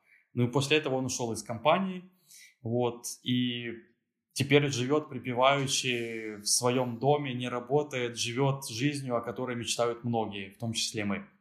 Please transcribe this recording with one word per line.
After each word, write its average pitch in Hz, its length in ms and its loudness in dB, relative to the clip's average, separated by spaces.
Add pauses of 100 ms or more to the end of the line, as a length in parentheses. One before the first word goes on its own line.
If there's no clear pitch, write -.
(340)
Ну 120 140 2
и 120 40 -2
после 143 260 2
этого 147 180 0
он 131 100 0
ушел 123 280 -4
из 110 100 -6
компании. 175 600 0 (600)
Вот. 120 420 0 (180)
И 120 480 -2 (600)
теперь 139 380 4
живет 127 380 0
припеваючи 120 1300 0
в 104 60 -10
своем 123 520 2
доме, 139 340 2
не 123 160 -4
работает, 123 680 -2
живет 127 520 0
жизнью, 135 460 -2
о 113 60 0
которой 123 340 -6
мечтают 117 480 -2
многие, 101 480 -2
в - 60 -20
том 113 160 -4
числе 107 320 -2
мы. 101 200 -2 (160)